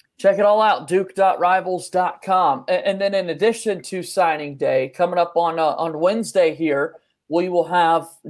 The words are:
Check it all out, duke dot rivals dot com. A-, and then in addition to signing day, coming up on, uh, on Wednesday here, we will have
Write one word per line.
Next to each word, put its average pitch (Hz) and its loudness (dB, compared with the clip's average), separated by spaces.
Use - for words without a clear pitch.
Check 196 2
it 208 2
all 208 4
out, 202 2
duke 190 -2
dot 190 2
rivals 180 0
dot 180 -2
com. 165 0
A-, 180 0
and 196 -2
then 196 -2
in 185 -2
addition 202 -2
to 185 -8
signing 151 -2
day, 131 -2
coming 180 0
up 170 0
on, 165 0
uh, 156 0
on 160 -6
Wednesday 180 0
here, 147 -2
we 175 0
will 175 2
have 165 2